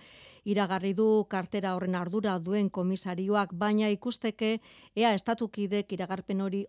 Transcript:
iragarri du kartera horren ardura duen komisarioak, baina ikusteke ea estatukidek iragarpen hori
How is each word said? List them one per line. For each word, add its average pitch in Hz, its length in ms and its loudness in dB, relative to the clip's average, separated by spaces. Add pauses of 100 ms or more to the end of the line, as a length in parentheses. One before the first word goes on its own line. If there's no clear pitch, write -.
(480)
iragarri 190 460 0
du 214 340 4
kartera 190 480 -2
horren 180 200 -2
ardura 185 440 0
duen 190 300 0
komisarioak, 190 840 0
baina 208 380 2
ikusteke 220 680 -2 (340)
ea 226 180 4
estatukidek 202 800 -2
iragarpen 185 500 -4
hori 196 280 -2